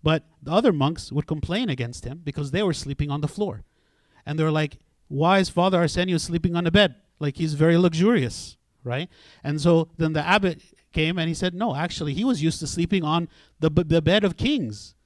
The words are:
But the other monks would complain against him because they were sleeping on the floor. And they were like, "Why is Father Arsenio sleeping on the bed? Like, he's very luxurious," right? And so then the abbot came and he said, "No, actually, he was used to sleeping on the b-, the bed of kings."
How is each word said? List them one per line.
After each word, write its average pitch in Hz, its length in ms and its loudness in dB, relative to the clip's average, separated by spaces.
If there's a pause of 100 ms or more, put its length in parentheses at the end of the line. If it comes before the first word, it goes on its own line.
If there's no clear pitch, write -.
But 156 220 0 (180)
the 151 100 -6
other 226 200 4
monks 147 380 -2
would 147 160 -4
complain 175 440 -4
against 120 340 -6
him 143 180 -12
because 143 280 -8
they 180 120 0
were 185 120 0
sleeping 143 360 -6
on 147 120 -4
the 147 60 -2
floor. 175 360 -6 (640)
And 151 120 -4
they 156 60 2
were 160 60 2
like, 151 280 -2 (300)
"Why 165 300 2
is 185 100 2
Father 180 300 2
Arsenio 175 400 0
sleeping 170 380 -2
on 175 80 0
the 165 60 2
bed? 196 260 4 (220)
Like, 147 180 -4
he's 156 180 -2
very 160 240 6
luxurious," 175 800 2 (260)
right? 131 260 -6 (340)
And 147 180 -4
so 165 360 4
then 160 180 0
the 151 120 -2
abbot 185 360 0 (300)
came 165 260 -2
and 165 100 -2
he 165 60 -2
said, 180 200 -4
"No, 196 200 -2
actually, 151 400 -4
he 190 100 -2
was 233 180 0
used 160 180 0
to 156 60 -8
sleeping 175 380 -2
on 165 240 0 (320)
the 160 100 2
b-, 170 140 2
the 160 180 2
bed 196 220 2
of 180 140 -2
kings." 185 560 -4 (120)